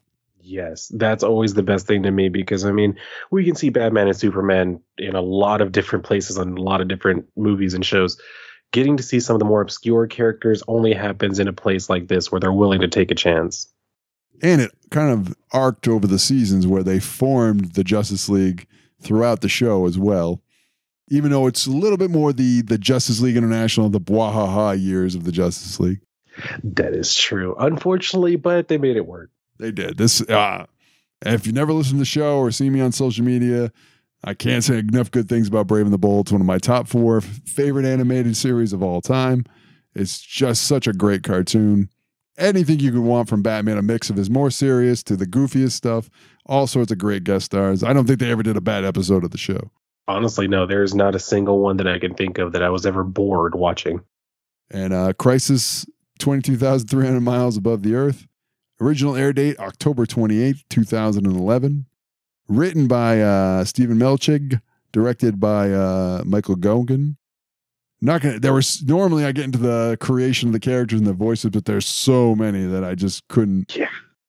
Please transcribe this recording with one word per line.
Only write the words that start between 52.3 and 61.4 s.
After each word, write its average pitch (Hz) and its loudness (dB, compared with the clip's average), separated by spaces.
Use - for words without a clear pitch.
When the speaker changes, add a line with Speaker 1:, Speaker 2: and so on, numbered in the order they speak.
Speaker 1:
of 87 -4
that 87 0
I 90 2
was 92 -2
ever 95 -2
bored 92 0
watching. 87 -2
Speaker 2:
And, 95 -4
uh, 92 0
Crisis, 127 0
twenty-two 139 0
thousand 131 0
three 131 2
hundred 127 2
miles 123 0
above 107 0
the 107 0
earth. 135 -2
Original 139 0
air 139 0
date, 139 0
October 120 -2
twenty-eighth, 117 0
two 113 2
thousand 107 0
and 95 2
eleven. 127 0